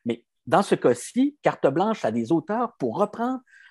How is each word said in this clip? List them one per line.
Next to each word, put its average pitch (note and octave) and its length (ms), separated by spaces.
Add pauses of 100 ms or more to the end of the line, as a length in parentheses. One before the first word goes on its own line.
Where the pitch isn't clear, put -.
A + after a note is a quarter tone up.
Mais A#2 220 (200)
dans D#3 160
ce G3+ 140
cas-ci, - 680
carte - 260
blanche F#3+ 360
à A#2 80
des A#2 220
auteurs A3 440
pour B2 200
reprendre A3+ 420 (320)